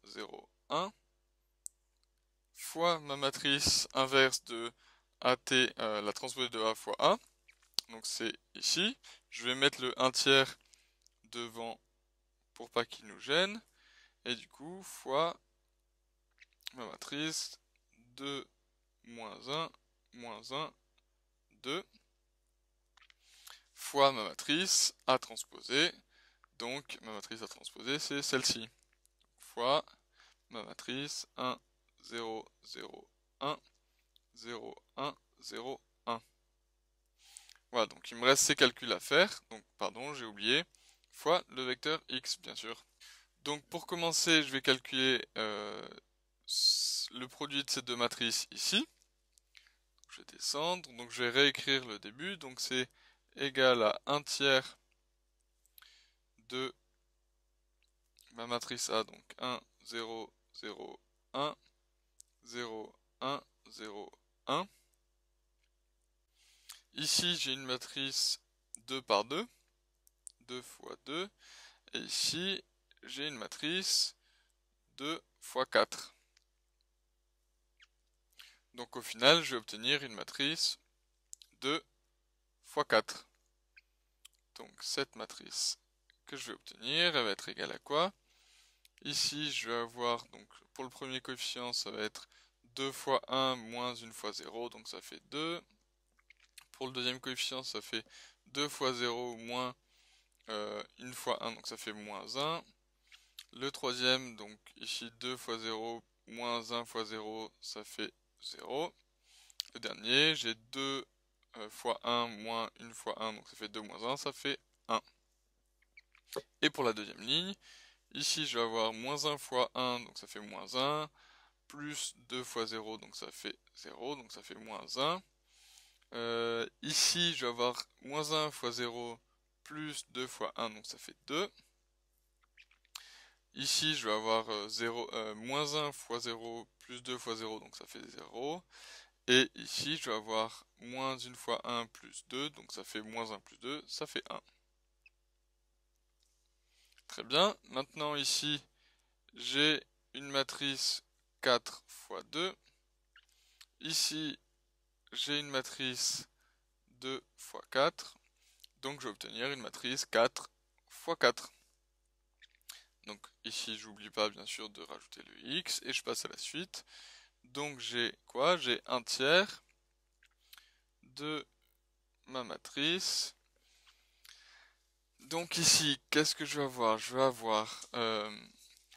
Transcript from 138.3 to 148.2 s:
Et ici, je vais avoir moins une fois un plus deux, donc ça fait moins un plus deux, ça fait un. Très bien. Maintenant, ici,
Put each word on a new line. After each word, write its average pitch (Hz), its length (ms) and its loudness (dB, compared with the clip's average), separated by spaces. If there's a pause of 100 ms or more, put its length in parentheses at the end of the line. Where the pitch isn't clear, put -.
Et 127 260 8
ici, 131 420 -4
je 135 140 -4
vais 110 60 0
avoir 110 500 -2 (120)
moins 131 400 -4
une 123 180 -12
fois - 280 -2
un 117 220 -2
plus - 440 -16
deux, 139 200 -2
donc 113 220 -16
ça 95 100 -10
fait 107 200 -8
moins 110 280 -6
un 104 80 -8
plus - 200 -20
deux, 139 280 -8
ça - 220 -8
fait - 200 -6
un. - 120 -8 (2750)
Très - 160 -8
bien. 156 340 4 (120)
Maintenant, 147 480 -4
ici, 143 440 0 (760)